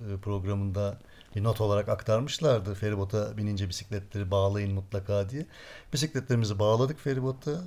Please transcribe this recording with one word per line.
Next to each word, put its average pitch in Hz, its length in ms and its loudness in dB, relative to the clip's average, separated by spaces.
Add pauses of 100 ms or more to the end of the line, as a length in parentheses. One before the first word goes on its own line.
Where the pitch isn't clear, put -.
(140)
e, 98 80 -6
programında 101 760 -2 (460)
not 110 180 2
olarak 104 280 4
aktarmışlardı. 110 840 2
"Feribota 104 640 -2
binince 101 320 -2
bisikletleri 98 640 -6
bağlayın 98 420 2
mutlaka." 98 560 -2
diye. 139 160 -6 (480)
Bisikletlerimizi 123 680 0
bağladık, 110 400 4
feribota 131 520 -2 (160)